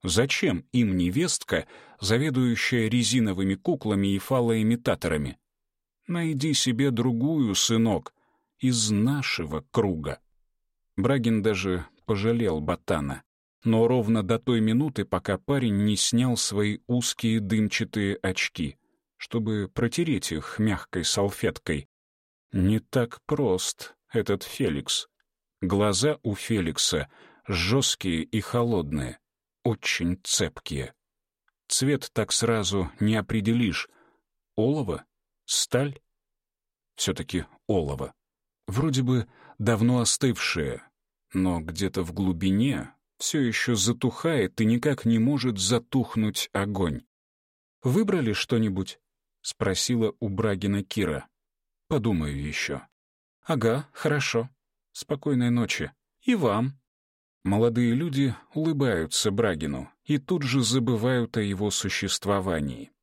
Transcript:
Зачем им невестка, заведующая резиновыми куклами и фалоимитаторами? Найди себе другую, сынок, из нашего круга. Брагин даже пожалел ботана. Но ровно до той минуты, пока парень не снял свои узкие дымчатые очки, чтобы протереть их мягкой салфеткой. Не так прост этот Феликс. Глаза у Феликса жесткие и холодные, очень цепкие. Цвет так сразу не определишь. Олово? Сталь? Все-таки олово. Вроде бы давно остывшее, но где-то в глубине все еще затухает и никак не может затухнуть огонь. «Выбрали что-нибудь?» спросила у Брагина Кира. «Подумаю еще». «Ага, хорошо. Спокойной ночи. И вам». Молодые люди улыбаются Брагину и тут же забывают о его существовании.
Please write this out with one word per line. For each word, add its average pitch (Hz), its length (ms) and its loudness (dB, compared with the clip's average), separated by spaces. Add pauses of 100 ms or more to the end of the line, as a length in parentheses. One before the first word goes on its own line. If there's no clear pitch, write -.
Зачем 110 640 0
им 107 260 2
невестка, 90 680 0 (340)
заведующая 120 880 2
резиновыми 107 680 2
куклами 101 580 0
и 98 40 0
фалоимитаторами? 113 1200 0 (680)
Найди 160 480 -2
себе 131 380 2
другую, 120 640 0
сынок, 113 580 2 (460)
из 117 320 2
нашего 104 800 -2
круга. 80 480 -2 (760)
Брагин 113 460 2
даже 95 440 0 (200)
пожалел 107 540 0
ботана. 76 640 -4 (400)
Но 113 220 4
ровно 113 360 2
до 110 160 0
той 120 220 2
минуты, 113 440 2
пока - 340 -2
парень 117 460 0
не 104 120 2
снял 120 400 2
свои 104 420 -2 (100)
узкие 117 500 0
дымчатые 104 800 0
очки, - 600 -4 (400)
чтобы 107 560 -4
протереть 117 600 0
их - 260 -6
мягкой 98 460 0
салфеткой. 98 840 -2 (640)
Не 98 300 2
так - 440 -2
прост 120 680 -2 (180)
этот 101 300 0
Феликс. - 680 -4 (520)
Глаза 101 640 2
у 107 100 -2
Феликса 82 720 -2 (380)
жесткие 90 800 0
и 107 160 -2
холодные, 82 800 -2 (420)
очень 92 640 -2
цепкие. - 680 -4 (760)
Цвет - 440 0
так 107 200 0
сразу 101 680 0
не 107 160 4
определишь. 107 760 0 (680)
Олово? 113 480 0 (400)
Сталь? - 560 -2 (960)
Все-таки - 480 -4 (240)
олово. 71 440 -2 (540)
Вроде 131 360 0
бы 123 260 0 (300)
давно 117 420 2
остывшее, 87 840 -2 (500)
но 92 280 0
где-то 87 420 -4
в 82 100 -6
глубине 95 800 0 (300)
все - 180 -2
еще 120 360 0
затухает 117 840 0
и 113 40 4
никак 120 400 2
не 117 160 4
может 123 380 0
затухнуть 113 920 0
огонь. 95 500 -2 (840)
«Выбрали 160 480 2
что-нибудь?» 101 680 0 (440)
спросила 107 760 0
у 110 100 -4
Брагина 101 540 0
Кира. 80 460 -2 (580)
«Подумаю 95 500 0
еще». 73 460 -6 (640)
«Ага, 123 480 0
хорошо. 135 580 -2 (400)
Спокойной 135 600 0
ночи. 120 420 0 (300)
И 247 120 2
вам». 131 460 0 (640)
Молодые 117 500 2
люди 135 400 0 (200)
улыбаются 135 760 0
Брагину 78 580 -2 (160)
и 147 140 0
тут 147 240 -2
же 135 200 2
забывают 120 720 0
о 110 60 0
его 101 280 0
существовании. 92 1200 -2 (120)